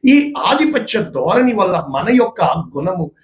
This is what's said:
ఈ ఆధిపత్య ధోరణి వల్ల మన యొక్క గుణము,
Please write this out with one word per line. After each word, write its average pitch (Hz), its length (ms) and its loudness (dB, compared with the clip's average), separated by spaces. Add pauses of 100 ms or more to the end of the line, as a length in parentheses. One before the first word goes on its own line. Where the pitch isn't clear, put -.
ఈ 285 280 4 (140)
ఆధిపత్య 269 540 0
ధోరణి 190 540 0
వల్ల 185 360 -2
మన 196 240 0
యొక్క 233 300 0
గుణము, 156 680 -4 (140)